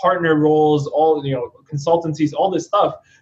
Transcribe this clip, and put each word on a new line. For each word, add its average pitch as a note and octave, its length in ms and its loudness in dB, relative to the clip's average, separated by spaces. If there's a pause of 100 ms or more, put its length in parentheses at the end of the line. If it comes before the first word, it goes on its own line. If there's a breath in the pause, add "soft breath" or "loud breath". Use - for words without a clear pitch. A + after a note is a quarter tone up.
partner F3 340 2
roles, D3+ 520 2
all, D3+ 380 0
you C3+ 100 -2
know, A#2+ 160 -6 (200)
consultancies, D#3 600 -2
all E3 160 0
this F3+ 160 -4
stuff, F#3+ 300 0 (260 soft breath)